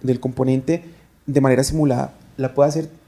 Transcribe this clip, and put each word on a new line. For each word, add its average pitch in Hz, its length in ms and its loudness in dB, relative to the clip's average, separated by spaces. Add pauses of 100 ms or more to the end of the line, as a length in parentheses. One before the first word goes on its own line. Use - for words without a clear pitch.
del 127 180 0
componente 131 640 -2 (440)
de 139 140 2
manera 131 220 4
simulada, 139 520 -2 (220)
la 131 180 -6
puede 143 140 4
hacer 156 200 -4 (180)